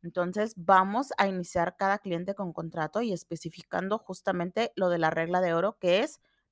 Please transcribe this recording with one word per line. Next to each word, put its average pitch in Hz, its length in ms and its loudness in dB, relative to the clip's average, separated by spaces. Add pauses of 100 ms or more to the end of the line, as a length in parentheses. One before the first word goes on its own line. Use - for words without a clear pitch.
Entonces, 180 540 -2
vamos 190 600 4
a 196 100 4
iniciar 180 500 -2
cada 196 220 2
cliente 180 360 -4
con 185 180 -6
contrato 165 480 -4
y 233 120 -2
especificando 180 840 -6
justamente 185 800 -4
lo 185 140 2
de 175 100 0
la 160 100 4
regla 165 320 0
de 175 120 2
oro, 180 260 0
que 185 220 4
es - 180 -4 (320)